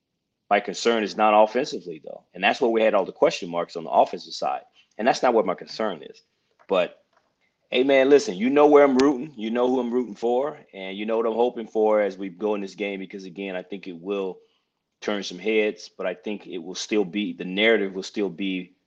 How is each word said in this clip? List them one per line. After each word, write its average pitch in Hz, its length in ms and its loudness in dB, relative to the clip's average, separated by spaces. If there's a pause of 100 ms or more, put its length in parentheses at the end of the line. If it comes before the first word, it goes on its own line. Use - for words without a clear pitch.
(500)
my 101 100 4
concern 110 440 0
is 90 140 -6
not 107 160 4 (100)
offensively, 90 600 -4
though. - 200 -16 (100)
And 90 100 -10
that's 117 180 2
where 120 100 4
we 113 100 2
had 107 120 4
all 95 120 2
the 95 60 -12
question 143 380 -2
marks 85 260 -6
on 82 80 -10
the 80 60 -10
offensive 85 440 0
side. 67 280 -6 (360)
And 107 100 -2
that's 147 160 0
not 123 100 2
where 107 120 4
my 90 100 -2
concern 92 480 -8
is. - 180 -20 (460)
But, 90 340 -2 (680)
hey, 127 140 2
man, 135 260 4
listen, 135 260 6
you 113 140 0
know 147 180 6
where 143 160 8
I'm 135 140 4
rooting. 143 400 2
You 110 120 -6
know 123 200 0
who 127 100 2
I'm 120 140 -4
rooting 113 220 -2
for. 135 440 -2 (140)
And 95 240 -10
you 104 80 -6
know 110 120 -2
what 117 80 0
I'm 110 80 -2
hoping 117 340 -2
for 107 340 2
as 95 160 -2
we 98 120 -8
go 104 260 -4
in 101 60 -6
this 95 140 -12
game 101 240 -6
because, 95 240 -14
again, 95 320 -10
I 92 80 -8
think 98 240 -14
it 85 120 -14
will 95 400 -6 (640)
turn 104 220 -4
some 90 160 -12
heads. 107 560 -2
But 92 100 -8
I 90 100 -4
think 104 320 -10
it 87 100 -10
will 87 180 -12
still 104 300 -2
be, 92 280 -4
the 90 120 -10
narrative 101 480 2
will 95 100 -8
still 101 260 -4
be 92 440 -8 (140)